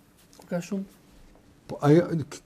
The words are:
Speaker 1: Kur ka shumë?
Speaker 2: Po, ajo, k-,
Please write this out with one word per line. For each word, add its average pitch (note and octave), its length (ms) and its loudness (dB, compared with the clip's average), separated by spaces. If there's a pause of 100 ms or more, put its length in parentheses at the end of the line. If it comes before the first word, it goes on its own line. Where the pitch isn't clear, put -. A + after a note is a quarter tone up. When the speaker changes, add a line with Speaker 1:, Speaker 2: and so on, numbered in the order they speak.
(400)
Speaker 1:
Kur - 100 -20
ka F3 120 -4
shumë? G3 240 -8 (840)
Speaker 2:
Po, - 160 -12
ajo, E3 220 6 (180)
k-, - 200 -20